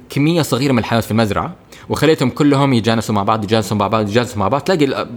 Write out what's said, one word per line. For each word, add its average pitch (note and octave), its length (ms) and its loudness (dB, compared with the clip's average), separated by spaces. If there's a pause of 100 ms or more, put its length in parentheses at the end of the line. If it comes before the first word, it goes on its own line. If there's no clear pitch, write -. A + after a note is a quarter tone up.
كمية D3+ 320 2
صغيرة C3+ 300 0
من A#2+ 80 2
الحيوانات A2+ 260 0
في - 60 -6
المزرعة، G#2+ 440 0 (340)
وخليتهم D3 400 2
كلهم C#3 440 2
يتجانسوا A2+ 420 0
مع G2+ 80 0
بعض، A2 200 0
يتجانسوا G#2+ 340 0
مع G2 100 0
بعض، G#2+ 200 0
يتجانسوا G#2+ 320 -2
مع G2 80 0
بعض، C#3 140 -2
تلاقي E3+ 240 0
ال-، G#2+ 320 -2